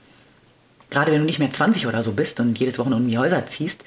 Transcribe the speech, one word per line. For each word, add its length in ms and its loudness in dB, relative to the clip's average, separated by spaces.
Gerade 220 0
wenn 80 4
du 80 2
nicht 140 -2
mehr 100 0
zwanzig 380 2
oder 160 -2
so 80 -2
bist 260 -2
und 220 0
jedes 180 -2
Wochenende 240 0
um 80 0
die 80 0
Häuser 260 0
ziehst, 420 -8